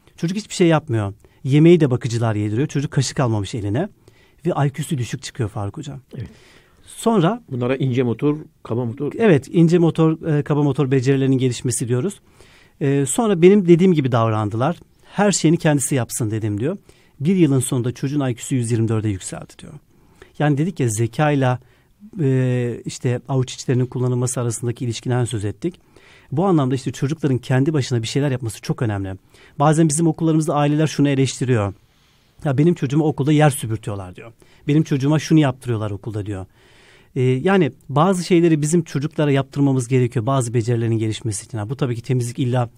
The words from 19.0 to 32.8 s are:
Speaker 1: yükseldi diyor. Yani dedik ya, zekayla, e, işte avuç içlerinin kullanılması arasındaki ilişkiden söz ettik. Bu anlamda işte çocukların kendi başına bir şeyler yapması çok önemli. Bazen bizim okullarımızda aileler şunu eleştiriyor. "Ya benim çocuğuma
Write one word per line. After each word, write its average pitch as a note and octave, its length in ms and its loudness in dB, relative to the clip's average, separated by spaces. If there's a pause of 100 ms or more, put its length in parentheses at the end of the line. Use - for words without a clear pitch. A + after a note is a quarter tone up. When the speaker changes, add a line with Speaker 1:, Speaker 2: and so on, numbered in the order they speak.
Speaker 1:
yükseldi F2+ 500 -8
diyor. - 140 -20 (640)
Yani C#3+ 200 2
dedik E3 220 -2
ya, B2+ 80 2
zekayla, B2+ 680 0 (640)
e, B2+ 640 0
işte B2 440 -4
avuç B2+ 260 -2
içlerinin B2+ 320 -2
kullanılması B2 540 -4
arasındaki A#2+ 440 -4
ilişkiden B2 400 -2
söz A2 200 -6
ettik. E3+ 360 -6 (520)
Bu D3+ 120 0
anlamda D3 300 2
işte C3 180 -6
çocukların C3+ 460 -2
kendi C3+ 340 0
başına B2+ 300 -2
bir A2+ 40 -8
şeyler C#3+ 240 -2
yapması A#2+ 320 -8
çok - 200 -4
önemli. G2+ 320 -4 (440)
Bazen D#3 300 4
bizim D#3+ 180 0
okullarımızda D#3+ 480 0
aileler D3 320 2
şunu C#3+ 220 0
eleştiriyor. B2+ 640 0 (720)
"Ya C3+ 140 -2
benim E3+ 160 4
çocuğuma D3 300 0